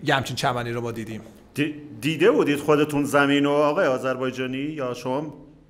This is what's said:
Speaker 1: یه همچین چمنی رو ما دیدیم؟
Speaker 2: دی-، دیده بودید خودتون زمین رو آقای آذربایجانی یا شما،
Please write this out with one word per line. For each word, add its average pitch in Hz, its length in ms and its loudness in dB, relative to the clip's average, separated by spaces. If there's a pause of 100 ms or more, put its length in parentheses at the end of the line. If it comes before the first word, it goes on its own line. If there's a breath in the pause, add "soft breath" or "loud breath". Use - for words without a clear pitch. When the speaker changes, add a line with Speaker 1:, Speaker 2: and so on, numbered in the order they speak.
Speaker 1:
یه 143 100 2
همچین 131 220 -2
چمنی 120 360 -2
رو 120 80 -6
ما 117 120 -6
دیدیم؟ 110 280 -10 (340)
Speaker 2:
دی-، 147 200 -4 (260)
دیده 156 300 4
بودید 147 280 2
خودتون 147 460 2
زمین 143 400 4
رو 143 60 2
آقای 147 360 2
آذربایجانی 127 720 -2
یا 139 360 -6
شما، 139 400 -6 (360)